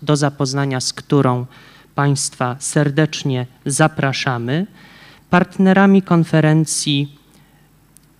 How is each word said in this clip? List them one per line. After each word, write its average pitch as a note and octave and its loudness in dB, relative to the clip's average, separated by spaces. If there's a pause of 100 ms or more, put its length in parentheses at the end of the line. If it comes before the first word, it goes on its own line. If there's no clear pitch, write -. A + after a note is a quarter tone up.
do D3+ 0
zapoznania C#3 -4
z - -8
którą C3 0 (500)
Państwa C3+ -4
serdecznie C#3+ -2 (200)
zapraszamy. C#3 -2 (640)
Partnerami F#3+ 4
konferencji D3+ 0 (1040)